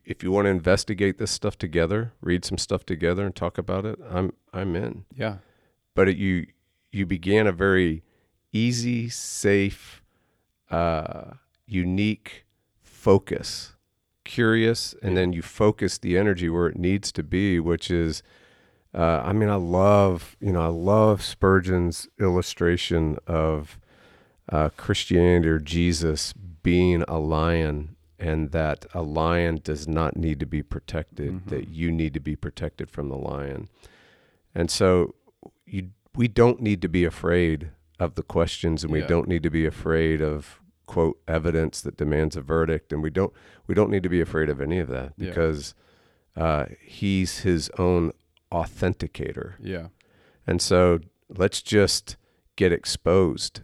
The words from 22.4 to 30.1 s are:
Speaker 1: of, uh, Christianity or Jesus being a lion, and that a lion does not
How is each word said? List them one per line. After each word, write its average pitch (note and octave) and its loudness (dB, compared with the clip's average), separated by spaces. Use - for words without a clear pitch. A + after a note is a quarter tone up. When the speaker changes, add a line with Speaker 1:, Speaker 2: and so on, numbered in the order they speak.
Speaker 1:
of, D#2 -2
uh, D#2 2
Christianity F2 2
or D#2+ 2
Jesus E2 -2
being F2 2
a D#2+ -4
lion, D#2 0
and D#2 -2
that D#2 -2
a F2 -4
lion D#2+ 0
does D2+ -6
not D#2 0